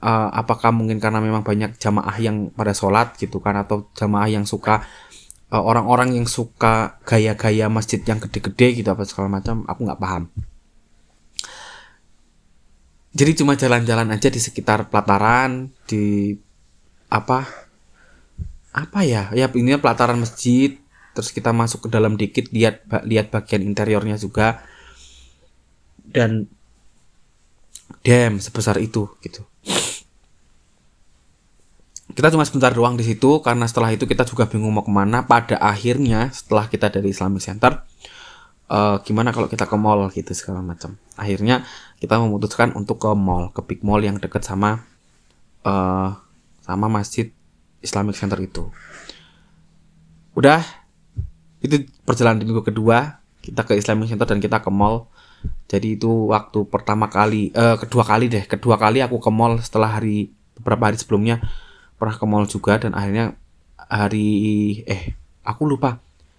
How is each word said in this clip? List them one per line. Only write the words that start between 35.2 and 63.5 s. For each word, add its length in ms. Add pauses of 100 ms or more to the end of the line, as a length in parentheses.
Pada 320
akhirnya 720
setelah 400
kita 200
dari 200
Islamic 320
Center, 400 (880)
eh, 320
gimana 320
kalau 160
kita 160
ke 80
mall 400
gitu 240
segala 240
macam. 360 (200)
Akhirnya 480 (320)
kita 240
memutuskan 560
untuk 240
ke 120
mall, 360
ke 160
big 160
mall 160
yang 240
dekat 240
sama, 400 (800)
eh, 440 (520)
sama 240
masjid 440 (520)
Islamic 360
Center 240
itu. 280 (1600)
Udah, 280 (1000)
itu 240 (160)
perjalanan 400
di 40
minggu 200
kedua, 560 (200)
kita 200
ke 160
Islamic 320
Center 160
dan 160
kita 200
ke 80
mall. 360 (640)
Jadi 300
itu 340
waktu 320
pertama 400
kali, 480
eh, 240
kedua 240
kali 240
deh, 160
kedua 320
kali 300
aku 180
ke 80
mall 320
setelah 360
hari, 360 (240)
beberapa 320
hari 80
sebelumnya 400 (600)
pernah 160
ke 120
mall 200
juga, 320
dan 160
akhirnya 400 (420)